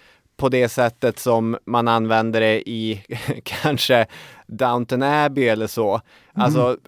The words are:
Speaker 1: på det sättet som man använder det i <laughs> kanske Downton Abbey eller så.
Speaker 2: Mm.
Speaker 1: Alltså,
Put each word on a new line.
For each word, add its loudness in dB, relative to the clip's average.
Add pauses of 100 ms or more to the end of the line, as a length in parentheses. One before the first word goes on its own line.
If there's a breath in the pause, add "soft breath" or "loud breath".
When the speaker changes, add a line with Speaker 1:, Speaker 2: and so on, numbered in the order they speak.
(380 soft breath)
Speaker 1:
på 0
det 2
sättet 0
som 0
man 0
använder 2
det 2
i -6 (200)
<laughs> -6
kanske 0 (420 loud breath)
Downton -2
Abbey 0
eller 0
så. -2
Speaker 2:
Mm. -4
Speaker 1:
Alltså, 2 (100)